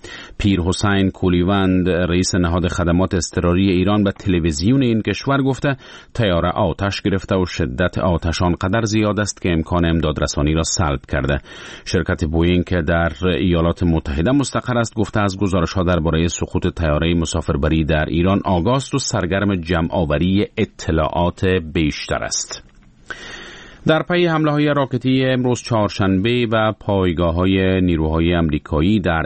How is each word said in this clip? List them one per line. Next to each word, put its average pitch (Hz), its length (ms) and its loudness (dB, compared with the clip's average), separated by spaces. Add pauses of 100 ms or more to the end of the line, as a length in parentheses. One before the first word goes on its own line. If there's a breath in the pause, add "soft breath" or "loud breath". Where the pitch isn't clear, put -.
(400 loud breath)
پیر 95 220 2
حسین 95 500 0
کولیوند، 92 800 2
رئیس 90 460 0
نهاد 87 320 0
خدمات 87 460 0
اضطراری 90 580 2
ایران، 95 320 2
به 98 80 2
تلویزیون 87 720 0
این 113 180 2
کشور 135 420 -2
گفته 135 320 -2 (380 loud breath)
تیاره 87 360 2
آتش 98 520 -2
گرفته 95 340 -2
و 92 100 2
شدت 80 520 -2
آتش 82 440 0
آنقدر 95 420 0
زیاد 104 360 0
است 101 220 -4
که 95 100 0
امکان 85 340 0
امداد 78 360 0
رسانی 76 320 0
را 80 100 0
سلب 73 380 -2 (100)
کرده. 69 260 0 (480 loud breath)
شرکت 90 400 -2
بوئینگ 85 400 2
که 90 220 0
در 82 240 2 (280)
ایالات 85 440 2
متحده 82 480 0
مستقر 123 460 0
است 113 180 -2
گفته 107 260 -2
از 95 160 0
گزارش‌ها 92 460 0
دربارهٔ 82 440 2
سقوط 85 400 -4
تیارهٔ 80 460 0
مسافربری 80 720 0
در 78 240 2
ایران 90 380 2
آگاه 92 300 0
است 139 200 -4
و - 20 -2
سرگرم 98 580 -2
جمع‌آوری 85 920 0 (120)
اطلاعات 87 880 -2 (280)
بیشتر 76 500 -2
است. - 400 -8 (1200 loud breath)
در 156 160 2
پی 175 220 0
حمله‌های 151 480 0
راکتی 131 520 0
امروز 127 360 0
چهارشنبه 107 880 0
و 110 280 2
پایگاه‌های 92 1040 2
نیروهای 82 540 2
آمریکایی 82 640 0
در 82 260 0